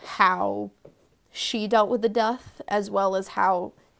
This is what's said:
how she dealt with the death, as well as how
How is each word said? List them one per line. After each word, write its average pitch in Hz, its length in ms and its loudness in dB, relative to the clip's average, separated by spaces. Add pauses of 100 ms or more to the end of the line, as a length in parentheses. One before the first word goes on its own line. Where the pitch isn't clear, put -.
how 202 680 0 (580)
she - 380 -6
dealt 214 200 4
with 226 140 0
the 233 60 0
death, 226 600 -2
as 208 220 -2
well 196 240 0
as 190 140 -4
how 185 440 0 (280)